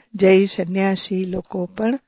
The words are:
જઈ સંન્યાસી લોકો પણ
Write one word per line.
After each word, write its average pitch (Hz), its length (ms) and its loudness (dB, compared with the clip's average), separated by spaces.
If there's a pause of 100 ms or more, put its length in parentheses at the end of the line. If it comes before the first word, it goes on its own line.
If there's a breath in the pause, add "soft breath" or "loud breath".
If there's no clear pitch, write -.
(160)
જઈ 190 300 6
સંન્યાસી 190 800 -2
લોકો 180 400 -8
પણ 220 420 -4